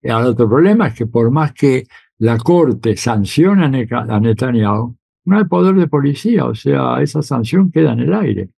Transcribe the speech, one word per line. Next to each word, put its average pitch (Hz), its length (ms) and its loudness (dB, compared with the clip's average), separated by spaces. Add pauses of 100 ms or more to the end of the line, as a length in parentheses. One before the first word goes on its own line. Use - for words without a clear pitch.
Y - 60 -8
ahora 120 200 0
otro 117 200 2
problema 180 400 2
es 113 60 -6
que 113 120 -6
por 117 260 0
más 151 200 0
que 131 320 0 (340)
la 113 200 0
Corte 120 580 0
sanciona 151 680 0
a - 20 2
Neca-, 120 400 -4
a 107 120 0
Netanyahu, 113 760 0 (280)
no 190 120 2
hay 214 100 2
poder 180 280 2
de 175 140 2
policía, 143 560 0
o 120 100 -4
sea, 131 480 -2
esa 147 200 -4
sanción 151 500 -2
queda 156 200 2
en 117 80 -4
el 151 140 -2
aire. 131 440 -4